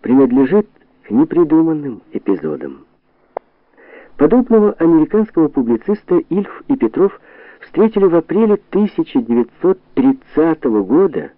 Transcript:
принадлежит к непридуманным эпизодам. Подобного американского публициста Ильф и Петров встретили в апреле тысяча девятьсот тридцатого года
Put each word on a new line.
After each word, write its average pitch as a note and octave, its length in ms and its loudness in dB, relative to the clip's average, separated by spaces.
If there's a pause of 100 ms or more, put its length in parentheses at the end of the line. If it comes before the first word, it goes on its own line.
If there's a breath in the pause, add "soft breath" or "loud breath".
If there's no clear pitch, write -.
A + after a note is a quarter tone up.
принадлежит C3+ 640 2 (380)
к - 60 -14
непридуманным D3+ 880 0 (120)
эпизодам. D2+ 760 -8 (1300 loud breath)
Подобного G#3+ 560 2
американского E3 760 0
публициста C#3 680 -4
Ильф - 520 -6
и C#3 80 -2
Петров C3+ 440 -2 (400 loud breath)
встретили G#3 460 0
в E3 80 2
апреле G3 420 0 (140)
тысяча - 500 -2
девятьсот F#3 580 -2 (140)
тридцатого D#3 920 -2
года B2+ 560 -2